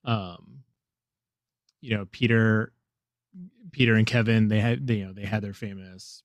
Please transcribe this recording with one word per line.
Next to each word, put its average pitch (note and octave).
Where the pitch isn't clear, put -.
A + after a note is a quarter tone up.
Um, G#2+
you A2+
know, G2
Peter, A2+
Peter A#2
and A2
Kevin, A2+
they G#2+
had, A#2+
you G#2
know, F#2+
they G2+
had G#2
their G2+
famous F#2+